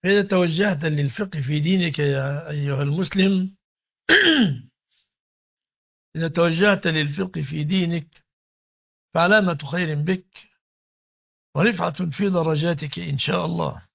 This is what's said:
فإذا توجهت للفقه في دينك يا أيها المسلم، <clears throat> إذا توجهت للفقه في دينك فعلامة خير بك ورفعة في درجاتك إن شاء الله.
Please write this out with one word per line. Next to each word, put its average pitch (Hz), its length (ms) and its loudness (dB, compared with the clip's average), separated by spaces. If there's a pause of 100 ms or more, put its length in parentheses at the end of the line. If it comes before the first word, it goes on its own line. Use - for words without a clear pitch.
فإذا 202 180 2
توجهت 180 640 0
للفقه 147 560 -2
في 147 180 -2
دينك 170 400 0
يا 143 500 -2
أيها 143 340 -2
المسلم، 190 720 0 (520)
<clears throat> 277 640 2 (1400)
إذا 165 120 -2
توجهت 175 600 2
للفقه 160 540 -2
في 151 220 -4
دينك 170 600 -2 (880)
فعلامة 180 440 4 (140)
خير 165 240 -4
بك 185 520 -4 (1080)
ورفعة 175 540 0
في 196 200 -2
درجاتك 160 680 -2
إن 147 180 -6
شاء - 280 -2
الله. - 500 -4